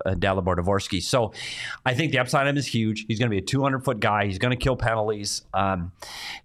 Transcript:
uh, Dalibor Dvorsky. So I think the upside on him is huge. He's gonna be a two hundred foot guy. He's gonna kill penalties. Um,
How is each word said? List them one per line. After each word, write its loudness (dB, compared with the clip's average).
uh, 2
Dalibor 2
Dvorsky. 0
So 0
I 2
think 0
the 4
upside 2
on 2
him 2
is -2
huge. 0
He's 0
gonna 2
be 2
a -4
two 0
hundred 0
foot 0
guy. 2
He's -2
gonna 2
kill 0
penalties. 0
Um, 0